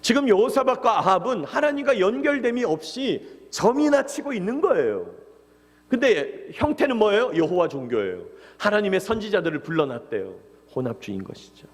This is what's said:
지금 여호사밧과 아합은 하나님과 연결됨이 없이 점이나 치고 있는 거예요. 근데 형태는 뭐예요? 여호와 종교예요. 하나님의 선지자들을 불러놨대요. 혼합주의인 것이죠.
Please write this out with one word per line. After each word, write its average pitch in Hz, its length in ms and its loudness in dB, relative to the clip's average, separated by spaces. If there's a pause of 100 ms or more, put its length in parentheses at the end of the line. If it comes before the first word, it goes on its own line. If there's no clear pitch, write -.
지금 269 280 2
여호사밧과 247 720 4
아합은 185 440 2
하나님과 285 560 0
연결됨이 247 640 0
없이 160 560 -4 (300)
점이나 277 560 2
치고 285 260 -8
있는 226 300 -4
거예요. 117 480 2 (800)
근데 226 680 0
형태는 294 420 0
뭐예요? 214 400 2
여호와 165 320 2
종교예요. 117 540 -4 (360)
하나님의 208 420 0
선지자들을 196 600 -2
불러놨대요. 117 760 -4 (400)
혼합주의인 113 480 -6
것이죠. - 520 -18